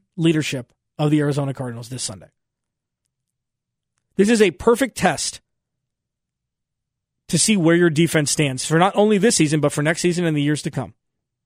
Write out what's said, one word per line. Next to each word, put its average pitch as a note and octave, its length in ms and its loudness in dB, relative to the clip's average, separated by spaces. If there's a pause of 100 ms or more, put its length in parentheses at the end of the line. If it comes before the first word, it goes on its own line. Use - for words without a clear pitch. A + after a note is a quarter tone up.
(160)
leadership D#3 560 -2 (260)
of D3+ 140 2
the D3+ 80 4
Arizona C#3 340 -2
Cardinals A#2 340 -12
this B2 140 -10
Sunday. F2+ 280 -12 (1900)
This G3+ 120 4
is A3+ 140 4
a F#3+ 80 4
perfect A#3 460 0
test - 440 -4 (1900)
to F3 100 -2
see G#3+ 180 2
where E3+ 200 4
your F3 140 4
defense D#3 420 0
stands C3+ 320 -2
for D#3 160 -2
not F#3+ 160 2
only G#3 220 2
this G#3+ 180 2
season, D#3 240 2
but D3 120 0
for D3+ 100 -4
next D#3+ 180 -2
season F3 240 -2
and D#3+ 120 0
the C#3+ 60 0
years D3 200 -2
to D#3+ 100 -6
come. B2 220 -8 (520)